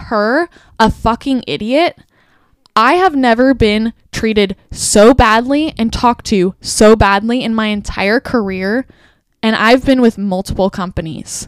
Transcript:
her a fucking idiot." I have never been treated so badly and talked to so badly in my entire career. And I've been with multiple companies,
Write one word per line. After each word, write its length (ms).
her 380
a 100
fucking 580
idiot." 500
I 160
have 220
never 380
been 380
treated 420
so 420
badly 640
and 140
talked 360
to 340
so 340
badly 480
in 100
my 140
entire 540
career. 640
And 120
I've 300
been 160
with 160
multiple 520
companies, 800